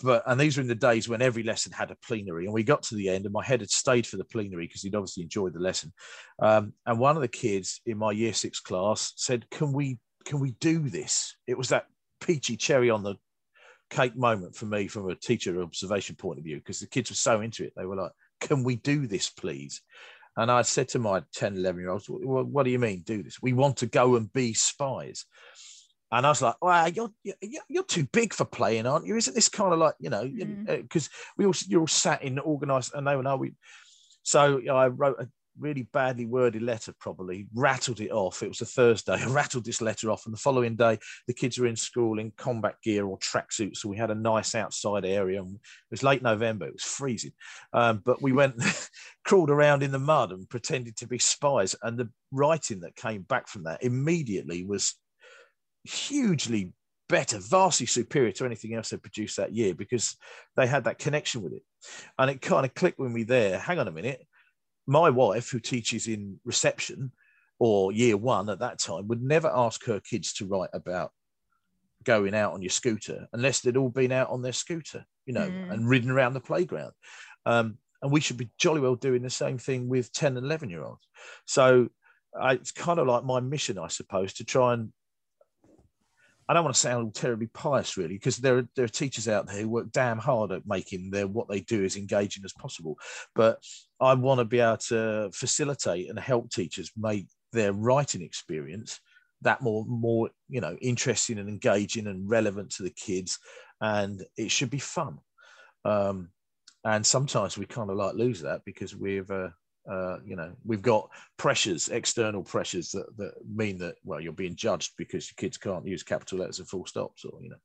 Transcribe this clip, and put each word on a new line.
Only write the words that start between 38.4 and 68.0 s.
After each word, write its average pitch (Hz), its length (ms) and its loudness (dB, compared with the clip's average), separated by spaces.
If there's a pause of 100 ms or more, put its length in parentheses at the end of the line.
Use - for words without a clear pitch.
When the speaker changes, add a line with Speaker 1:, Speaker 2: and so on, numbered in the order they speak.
Speaker 1:
It 98 60 -4
was - 120 -10
a - 60 -6
Thursday. 117 460 4
<laughs> 95 100 0
I 107 40 -2
rattled 131 380 0
this 117 160 -4
letter 110 300 -2
off, 98 160 -4
and 110 60 -8
the 107 60 -8
following 123 360 2
day, 113 240 4 (280)
the 123 60 -2
kids 123 240 -2
were 123 100 4
in 113 80 -2
school 113 440 0
in 110 180 -6
combat 113 460 -2
gear 101 240 2
or 95 120 -6
tracksuits, - 580 -4
so 107 120 -6
we 98 80 -6
had 110 140 0
a 110 40 -2
nice 110 400 0
outside 101 500 -2
area, 95 360 0
and 95 140 -10
it - 60 -16 (300)
was 98 120 -6
late 135 180 4
November. 110 460 0
It - 60 -10
was - 100 -12
freezing. 117 500 -6 (400)
Um, 117 320 4
but 127 160 2
we 135 100 2
went, 135 240 6 (360)
<laughs> - 340 -18
crawled 175 240 6
around 147 340 8
in 139 80 0
the 135 80 0
mud 135 320 4
and 95 180 -12
pretended 123 480 -6
to 120 100 -10
be 120 120 -4
spies, 123 640 2
and 117 160 -4
the 117 120 -4 (220)
writing 139 500 2
that 80 140 -14
came 107 280 -6
back 127 260 -2
from 92 140 -12
that 80 200 -6
immediately 123 840 -2
was 98 280 -2 (920)
hugely 135 840 0 (360)
better, 156 300 0
vastly 156 460 2
superior - 460 0
to 135 140 -6
anything 113 280 -8
else 113 160 -6
they 101 80 -6
produced - 400 -8
that 98 160 -4
year, 101 220 2
because - 420 -4 (380)
they 135 120 4
had 127 180 0
that 113 120 -2
connection 143 460 -4
with 76 100 -8
it. - 100 -14 (540)
And 131 140 4
it 135 100 -6
kind 160 240 2
of 127 80 -4
clicked 175 260 0
with 127 120 -4
me 117 120 -2
there, 104 360 4
"Hang 175 200 -2
on 117 80 0
a 90 40 -6
minute, 80 340 -6 (640)
my 156 240 6
wife, 120 400 2
who 120 80 -4
teaches 117 480 -4
in 104 380 -6
reception - 640 -2 (480)
or 101 320 6
year 110 260 4